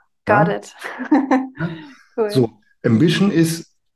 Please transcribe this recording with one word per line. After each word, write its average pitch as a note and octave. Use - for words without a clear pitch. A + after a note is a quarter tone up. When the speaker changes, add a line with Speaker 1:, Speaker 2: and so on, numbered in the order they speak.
Speaker 1:
Ja? G#3
Speaker 2:
got F3+
it. -
<laughs> -
Speaker 1:
Ja? E3+
Speaker 2:
Cool. G#3+
Speaker 1:
So, B2
Ambition E3
ist D#3+